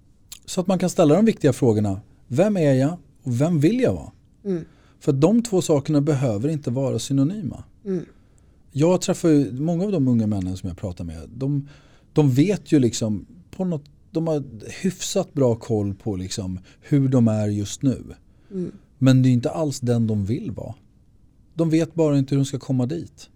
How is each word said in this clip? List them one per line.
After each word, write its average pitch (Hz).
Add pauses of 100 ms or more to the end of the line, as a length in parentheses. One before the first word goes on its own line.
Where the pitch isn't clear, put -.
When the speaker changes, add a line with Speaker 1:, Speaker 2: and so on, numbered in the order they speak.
(460)
Speaker 1:
Så -
att 170
man 185
kan 180
ställa 156
de 208
viktiga 196
frågorna. 107 (260)
Vem 196
är 147
jag 139 (260)
och 123
vem 160
vill 196
jag 180
vara? 82 (340)
Speaker 2:
Mm. 175 (340)
Speaker 1:
För -
de 180
två 185
sakerna 147
behöver 127
inte 143
vara 123
synonyma. 139 (220)
Speaker 2:
Mm. 185 (680)
Speaker 1:
Jag 175
träffar 170
ju 143
många 165
av 214
de 147
unga 117
männen 95
som 95
jag 87
pratar 92
med. 80
De, 139 (460)
de 151
vet 175
ju 151
liksom 110 (260)
på 185
något, 165 (260)
de 160
har 151 (380)
hyfsat -
bra 123
koll 104
på 101
liksom 92 (220)
hur 139
de 127
är 107
just 104
nu. 127 (480)
Speaker 2:
Mm. 185 (280)
Speaker 1:
Men 131
det 131
är -
inte 123
alls 156
den 117
de 104
vill 135
vara. 101 (800)
De 165
vet 160
bara 151
inte 139
hur 139
de 139
ska 135
komma 127
dit. 139